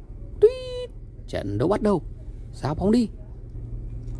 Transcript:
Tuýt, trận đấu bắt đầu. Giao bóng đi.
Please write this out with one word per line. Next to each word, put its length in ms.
Tuýt, 480
trận 300
đấu 100
bắt 140
đầu. 200
Giao 220
bóng 160
đi. 180